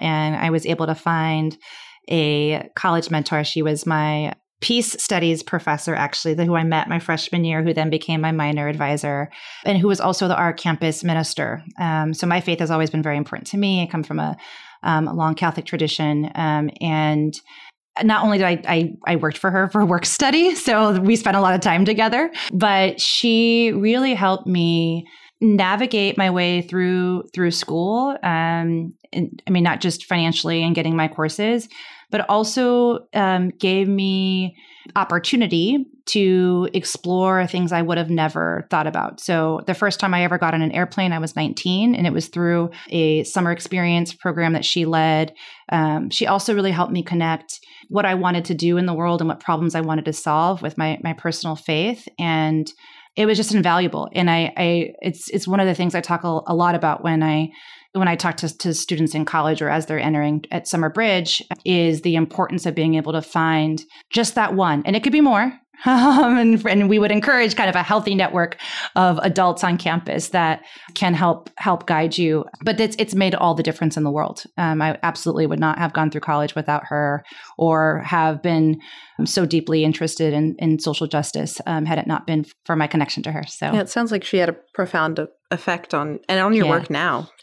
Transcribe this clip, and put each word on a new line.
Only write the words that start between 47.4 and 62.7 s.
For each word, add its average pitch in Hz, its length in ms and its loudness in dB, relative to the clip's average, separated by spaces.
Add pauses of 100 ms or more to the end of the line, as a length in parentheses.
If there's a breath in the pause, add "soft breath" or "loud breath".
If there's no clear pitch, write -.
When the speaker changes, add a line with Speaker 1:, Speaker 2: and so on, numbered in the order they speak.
Speaker 1:
what 202 180 0
I 185 80 2
wanted 175 320 0
to 180 80 -2
do 170 220 0
in 180 100 0
the 175 80 -2
world 170 260 0
and 165 80 0
what - 120 -4
problems 165 340 -2
I 160 60 -2
wanted 156 240 -2
to 160 80 -4
solve 160 500 0
with - 160 -8
my, 156 240 -2
my 160 120 -4
personal 160 420 -6
faith. 175 500 -4 (120)
And 160 520 0 (460 loud breath)
it 214 100 2
was 214 120 2
just 214 160 -2
invaluable. 175 580 2
And 175 180 2
I, 165 260 0
I, 170 440 0
it's, - 300 -8
it's 185 180 -4
one 196 120 2
of 190 60 2
the 180 80 2
things 175 200 -2
I 175 60 0
talk 170 240 -4
a, 160 220 -2
a 170 80 -2
lot 175 200 2
about 160 300 -2
when 160 180 2
I, 156 280 0 (420 loud breath)
when 190 160 2
I 170 80 0
talk 170 220 -4
to, 160 200 -6
to 170 160 -2
students 160 400 -2
in 156 100 0
college 156 380 0
or 147 60 -2
as 156 180 -2
they're 156 140 -4
entering 151 500 0
at 165 160 -6
Summer 165 220 -2
Bridge 185 540 0 (220)
is 170 360 2
the 170 160 0
importance 170 500 -2
of 160 80 -2